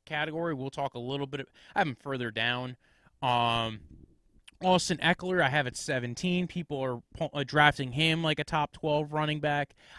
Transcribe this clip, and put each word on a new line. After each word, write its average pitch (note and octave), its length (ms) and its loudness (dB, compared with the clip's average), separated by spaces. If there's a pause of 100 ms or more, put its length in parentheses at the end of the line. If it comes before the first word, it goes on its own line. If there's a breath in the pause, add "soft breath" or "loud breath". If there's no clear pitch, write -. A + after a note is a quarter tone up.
category. D#3 500 -4
We'll C3+ 160 -6
talk C#3 240 -6
a A#2+ 40 -8
little C#3 280 -4
bit. C3+ 200 -8 (280 loud breath)
I - 40 2
have F#3 100 2
him A#2+ 120 -6
further B2 300 -4
down. B2 460 -2 (440 soft breath)
Um, A#2 600 2 (840)
Austin F3+ 340 4
Eckler, F3+ 460 2
I C3 60 4
have C#3 180 2
at B2 80 -6
seventeen. D#3 720 -2
People D3 340 -6
are B2+ 200 -4 (120)
po-, D3+ 200 -4
uh, C#3+ 120 -2
drafting C#3+ 460 4
him D#3+ 320 2
like D#3 160 0
a D3 60 -4
top D3+ 260 -2
twelve D3+ 400 -2
running D3+ 300 0
back. D3 340 -2 (240 loud breath)